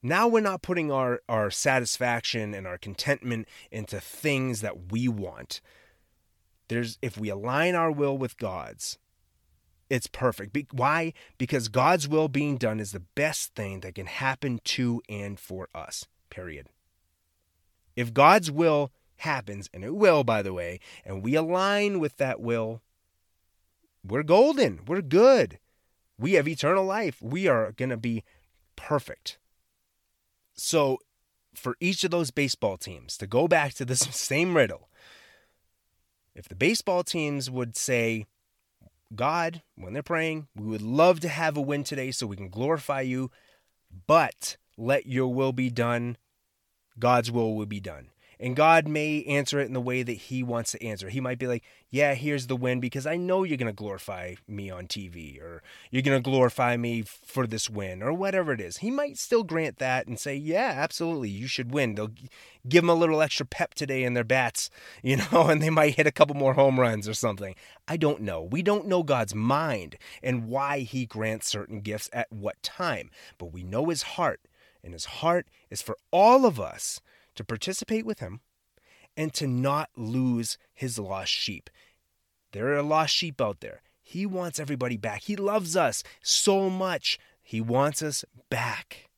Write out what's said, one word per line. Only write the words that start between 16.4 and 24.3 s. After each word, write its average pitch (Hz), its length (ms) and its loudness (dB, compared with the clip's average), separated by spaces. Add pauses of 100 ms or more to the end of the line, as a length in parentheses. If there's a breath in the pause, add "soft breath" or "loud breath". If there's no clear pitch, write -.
If 120 160 -4
God's 160 380 8
will 147 420 2 (240)
happens, 104 560 -6
and 92 120 -12
it 131 100 -6
will, 180 300 6
by 110 180 2
the 95 100 -4
way, 87 280 -6 (240 loud breath)
and 98 180 -8
we 120 120 0
align 190 640 2
with 151 180 -2
that 131 240 -2
will, 113 420 -2 (1200)
we're 110 180 -2
golden. 185 640 6